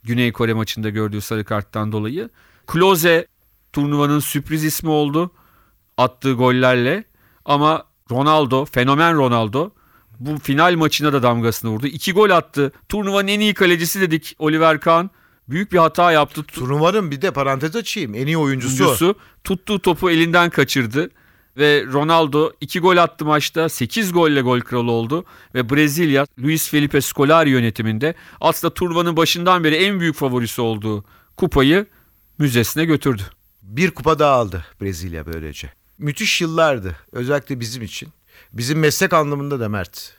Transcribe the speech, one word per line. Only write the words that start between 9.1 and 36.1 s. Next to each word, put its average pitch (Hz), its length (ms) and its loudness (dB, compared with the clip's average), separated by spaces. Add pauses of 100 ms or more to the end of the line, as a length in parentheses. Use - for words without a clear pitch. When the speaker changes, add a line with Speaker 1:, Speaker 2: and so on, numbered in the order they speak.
Speaker 1:
Ronaldo, 120 540 0 (480)
bu 143 200 -6
final 165 360 2
maçına 147 380 0
da 131 100 2
damgasını 117 480 0
vurdu. 113 160 -4
İki 160 260 -6
gol 208 160 4
attı. 143 420 0 (180)
Turnuvanın 196 380 -2
en 208 120 0
iyi 214 140 2
kalecisi 175 480 2
dedik 160 380 -2
Oliver 156 400 2
Kahn. 170 260 2 (440)
Büyük 180 220 -4
bir 180 60 2
hata 170 340 4
yaptı. 151 300 0
Tu- - 120 -16
Speaker 2:
Turnuvanın, 156 580 0
bir 139 100 -8
de 185 100 0
parantez 139 440 -2
açayım, 185 400 -6
en 131 120 -4
iyi 160 100 0
oyuncusu. 135 460 0
Speaker 1:
Oyuncusu. 165 320 2 (280)
Tuttuğu 196 360 -4
topu 180 300 0
elinden 170 400 2
kaçırdı. 135 600 -2 (480)
Ve 143 360 2
Ronaldo 151 580 2 (100)
iki 160 180 -6
gol 180 180 4
attı 160 280 0
maçta. 151 440 0
Sekiz 180 440 -4
golle 156 280 4
gol 123 180 2
kralı 120 320 -4
oldu. 117 340 -4 (300)
Ve 123 140 -2
Brezilya, 143 560 2 (140)
Luis 151 300 -2
Felipe 147 320 0
Scolari 151 480 2
yönetiminde 117 680 0 (260)
aslında 160 320 0
turnuvanın 170 440 -2
başından 175 460 2
beri 151 120 2
en 190 240 0
büyük 165 160 -2
favorisi 123 460 -2
olduğu 107 440 -4 (320)
kupayı 160 480 2 (520)
müzesine 139 480 0
götürdü. 135 360 0 (400)
Speaker 2:
Bir 127 300 -2
kupa 151 280 -2
daha 147 120 4
aldı 101 340 -2 (160)
Brezilya 85 440 -8
böylece. 78 480 -12 (240)
Müthiş 147 440 -4